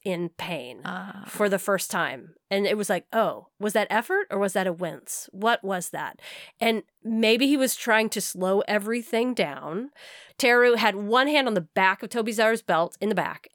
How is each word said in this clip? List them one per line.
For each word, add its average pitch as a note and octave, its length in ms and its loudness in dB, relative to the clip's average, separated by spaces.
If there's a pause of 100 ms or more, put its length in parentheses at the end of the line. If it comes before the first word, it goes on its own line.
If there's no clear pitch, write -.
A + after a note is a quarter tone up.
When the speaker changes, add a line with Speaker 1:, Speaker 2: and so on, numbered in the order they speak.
Speaker 1:
in F3 260 -4
pain B2+ 540 -10
Speaker 2:
Ah. F#3 440 -10
Speaker 1:
for G#3 200 0
the G3 120 2
first F#3+ 300 -2
time. D#3 440 -4 (180)
And G3+ 160 2
it G3+ 80 2
was G#3 140 -4
like, F3+ 240 0
"Oh, F3 340 0 (100)
was G#3 160 -4
that G#3 160 2
effort F4+ 400 -2
or G3 100 -4
was G3 140 0
that F#3+ 140 0
a F3 60 0
wince? D#3+ 580 -8
What A3 320 0
was F#3+ 280 -4
that?" D3+ 280 -8 (400)
And A3+ 240 0 (180)
maybe A3+ 460 4
he C#4+ 80 4
was C4 220 2
trying A3 320 2
to A3 100 -4
slow F#3 480 0
everything A3+ 680 -2
down. D#3 560 -4 (460)
Teru A#3+ 380 6
had G#3 220 2
one A#3 300 2
hand C#4+ 200 2
on A3 60 0
the F3+ 80 0
back F#3+ 420 2
of A3 60 -12
Tobizaru's A3 540 0
belt E3+ 360 0
in G#3 80 -2
the G#3+ 80 0
back, - 400 -4